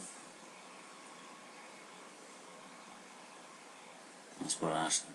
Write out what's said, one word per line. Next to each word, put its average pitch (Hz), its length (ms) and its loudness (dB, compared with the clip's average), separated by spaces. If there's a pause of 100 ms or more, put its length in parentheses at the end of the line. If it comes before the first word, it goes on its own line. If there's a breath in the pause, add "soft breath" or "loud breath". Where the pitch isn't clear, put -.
(4000)
That's - 220 6
what 82 100 10
I 78 180 10
said. - 260 8